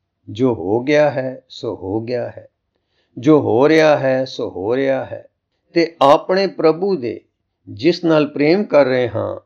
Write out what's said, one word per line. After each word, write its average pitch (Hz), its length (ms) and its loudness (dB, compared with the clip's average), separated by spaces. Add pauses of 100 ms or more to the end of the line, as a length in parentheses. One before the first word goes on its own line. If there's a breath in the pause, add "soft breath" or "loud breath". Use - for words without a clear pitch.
(280)
ਜੋ 117 260 -2
ਹੋ 98 260 -2
ਗਿਆ 147 300 2
ਹੈ, 131 380 -8
ਸੋ 113 260 -10
ਹੋ 95 260 -6
ਗਿਆ 120 280 -8
ਹੈ, - 200 -20 (720)
ਜੋ 143 220 4
ਹੋ 117 280 2
ਰਿਹਾ 156 300 4
ਹੈ, 131 260 -2
ਸੋ 123 260 -10
ਹੋ 101 260 -4
ਰਿਹਾ 135 280 -2
ਹੈ - 220 -14 (460)
ਤੇ 165 300 -2
ਆਪਣੇ 160 440 4
ਪ੍ਰਭੂ 170 500 0
ਦੇ, 113 240 -8 (480)
ਜਿਸ 127 360 -2
ਨਾਲ 156 220 2
ਪ੍ਰੇਮ 156 380 0
ਕਰ 143 200 4
ਰਹੇ 127 240 0
ਹਾਂ, 101 380 -6